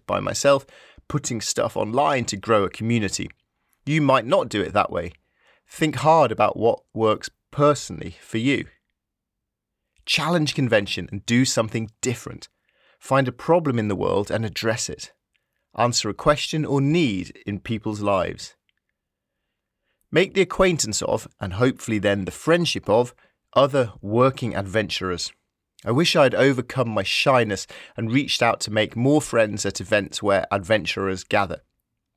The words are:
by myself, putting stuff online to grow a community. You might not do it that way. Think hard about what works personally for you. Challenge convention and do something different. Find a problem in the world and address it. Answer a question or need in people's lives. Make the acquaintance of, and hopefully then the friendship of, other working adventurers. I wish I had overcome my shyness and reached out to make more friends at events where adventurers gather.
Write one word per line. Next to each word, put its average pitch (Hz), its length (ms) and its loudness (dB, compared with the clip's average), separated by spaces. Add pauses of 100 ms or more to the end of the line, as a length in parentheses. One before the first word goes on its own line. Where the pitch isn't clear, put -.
by 95 140 -2
myself, 120 480 0 (400)
putting 127 340 -6
stuff - 360 -4
online 123 480 0
to - 120 -6
grow 101 280 2
a 90 40 0
community. 107 640 -2 (560)
You 151 160 2
might 131 240 4
not 160 220 2
do 104 120 0
it 87 120 -2
that 98 180 2
way. 87 220 -6 (560)
Think 156 280 -2
hard 143 360 4
about 107 240 2
what 110 240 2 (120)
works 107 380 0 (220)
personally - 680 0
for - 180 -6
you. 123 260 0 (1400)
Challenge 156 500 0
convention 107 560 0
and 101 120 -10
do 123 200 4
something 113 440 -2 (120)
different. - 480 -6 (500)
Find 131 300 0
a - 40 -6
problem 160 460 0
in 110 80 0
the 101 80 -2
world 95 380 -2
and 110 120 -2
address 110 440 -4
it. - 240 -14 (680)
Answer 117 300 0
a 101 60 -4
question 151 500 -2
or 135 160 0
need 139 680 0
in 101 140 -6
people's 107 400 -6
lives. 95 560 -2 (1500)
Make 185 240 2
the 190 80 4
acquaintance 170 580 0
of, - 280 -4 (120)
and 98 120 -8
hopefully 117 480 0
then 101 240 0
the 90 80 -8
friendship 165 560 -2
of, 117 260 2 (380)
other 131 480 2
working 120 560 0
adventurers. 95 760 -4 (540)
I 104 40 -2
wish 156 260 2
I 156 60 6
had 131 120 4
overcome 123 540 0
my 107 140 -2
shyness 113 640 0 (280)
and 113 160 -4
reached 131 300 0
out 117 200 2
to - 100 -8
make 110 260 -2
more 139 240 4
friends 107 460 0
at 98 160 -6
events 98 400 -2
where 98 280 4
adventurers 95 720 -2
gather. 98 360 -2 (560)